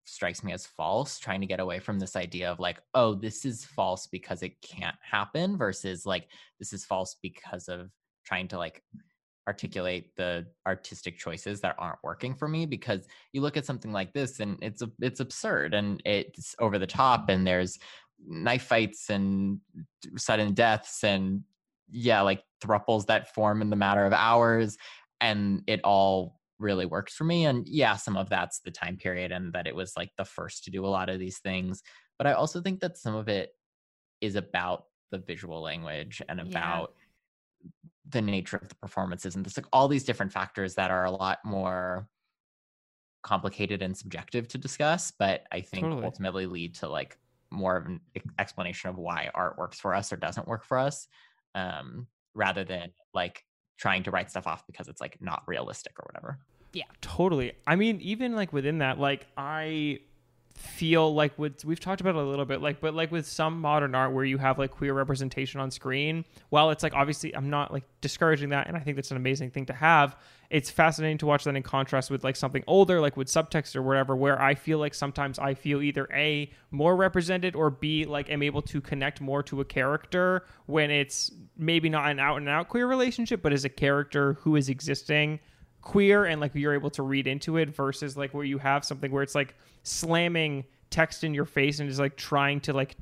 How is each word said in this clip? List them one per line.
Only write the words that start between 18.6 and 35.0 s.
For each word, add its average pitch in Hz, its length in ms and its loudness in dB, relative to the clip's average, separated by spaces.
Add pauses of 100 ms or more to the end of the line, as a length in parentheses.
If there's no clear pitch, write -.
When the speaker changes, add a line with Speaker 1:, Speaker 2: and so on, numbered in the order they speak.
Speaker 1:
fights 110 460 0
and 98 500 0 (580)
sudden 107 360 2
deaths 110 500 2
and, 98 400 2 (460)
yeah, 117 320 4
like, 98 220 4 (180)
thruples 107 440 2
that 107 280 2
form 107 280 2
in 104 80 0
the 107 80 0
matter 101 280 4
of 98 80 6
hours, 113 640 6 (440)
and 101 460 2
it 107 160 0
all 98 540 4 (220)
really 95 280 0
works 85 260 -6
for - 100 -6
me. 165 220 4
And 123 240 2
yeah, 120 260 4
some 104 220 -2
of 95 120 -2
that's 90 320 -2
the 90 100 -12
time 87 260 -8
period 90 340 -4
and 90 220 -8
that 90 140 -6
it - 80 -8
was, 92 200 -8
like, 87 220 -8
the 95 80 -4
first - 400 -12
to - 60 -14
do 95 140 -4
a 98 40 0
lot 92 200 0
of 92 100 -4
these 92 180 -8
things, 92 460 -6 (340)
but - 100 -2
I 143 60 4
also 160 280 0
think 190 200 -4
that 175 160 -4
some 110 180 -4
of 107 140 -4
it 101 220 -2 (680)
is 104 160 -2
about 90 520 -4 (240)